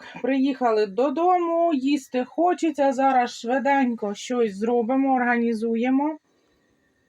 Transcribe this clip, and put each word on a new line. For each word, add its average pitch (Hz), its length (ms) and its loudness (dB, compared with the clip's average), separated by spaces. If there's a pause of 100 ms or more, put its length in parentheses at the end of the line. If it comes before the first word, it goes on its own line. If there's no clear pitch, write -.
(220)
Приїхали 254 640 0
додому, 330 880 0
їсти 262 520 -2
хочеться, 302 680 0
зараз 254 460 0
швиденько 247 760 0
щось 233 420 -2
зробимо, 240 580 0
організуємо. 240 1040 0 (920)